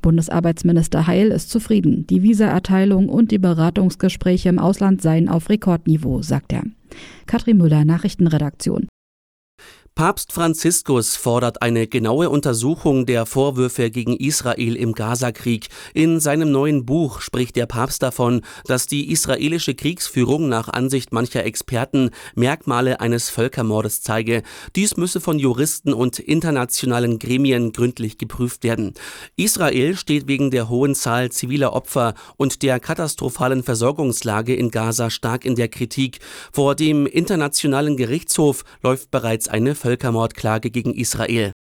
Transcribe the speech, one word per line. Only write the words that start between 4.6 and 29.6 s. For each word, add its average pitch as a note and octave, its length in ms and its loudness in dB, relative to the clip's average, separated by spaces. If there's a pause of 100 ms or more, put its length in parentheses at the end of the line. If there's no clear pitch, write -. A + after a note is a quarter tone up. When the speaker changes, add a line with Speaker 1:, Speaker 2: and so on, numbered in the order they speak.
Speaker 1:
seien E3 300 2
auf E3+ 180 0
Rekordniveau, E3 760 0
sagt C#3 300 -4
er. - 120 -2 (600)
Katrin A#3 320 4
Müller, D3+ 260 6
Nachrichtenredaktion. D#3 1040 0 (1080)
Speaker 2:
Papst F3 360 0
Franziskus D#3+ 840 0
fordert A#2+ 440 0
eine A#2 260 2
genaue B2 440 0
Untersuchung C#3+ 760 2
der A#2 220 0
Vorwürfe B2+ 640 0
gegen A#2 260 -2
Israel A#2+ 600 -2
im A2+ 180 -2
Gazakrieg. A#2+ 760 -2 (240)
In E3 280 2
seinem D3+ 320 2
neuen C#3 340 2
Buch C#3+ 340 0
spricht - 360 -4
der A#2+ 100 0
Papst A#2 360 -4
davon, B2 380 0 (240)
dass B2+ 220 0
die C#3+ 240 -4
israelische D3+ 640 0
Kriegsführung D3 720 0
nach A#2 200 -2
Ansicht B2+ 440 -2
mancher A#2+ 320 -2
Experten B2 680 -2 (240)
Merkmale B2+ 680 0
eines A#2 280 0
Völkermordes A2 720 -2
zeige. A2+ 420 -2 (320)
Dies F#3+ 220 0
müsse F3 240 -2
von D#3+ 180 0
Juristen C#3 540 0
und A#2+ 260 0
internationalen B2+ 1000 0
Gremien B2 540 0
gründlich A#2+ 440 -2
geprüft - 460 -6
werden. A2+ 320 -2 (420)
Israel E3 600 0